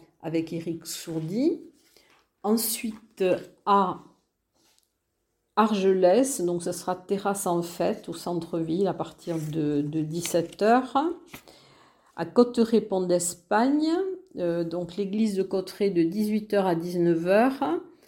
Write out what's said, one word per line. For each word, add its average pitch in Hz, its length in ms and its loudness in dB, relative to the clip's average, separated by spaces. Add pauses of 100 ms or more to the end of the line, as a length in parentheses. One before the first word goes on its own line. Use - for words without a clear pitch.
(220)
avec 160 300 -4
Éric 165 340 -8
Sourdi. 175 760 -2 (800)
Ensuite, 214 800 -2 (420)
à 196 340 2 (1600)
Argelès, 196 800 4
donc 175 220 0
ça 180 100 -4
sera 180 220 -4
terrasse 196 540 -4
en 175 140 2
fête - 460 -4
au 170 40 -8
centre-ville 170 760 -2
à 165 80 0
partir 165 400 -8 (160)
de, 147 300 0
de 147 220 -2
dix-sept 170 600 -2
heures. 247 340 2 (1200)
À 170 100 -6
Cotteret-Pont 226 760 2
d'Espagne, 220 880 0 (480)
euh, 170 240 -2
donc 170 340 -6
l'église 208 380 0
de 190 80 0
Cotteret 190 480 -2
de 170 140 2
dix-huit 208 500 -2
heures 196 140 2
à 175 80 2
dix-neuf 170 500 2
heures. 269 540 2 (280)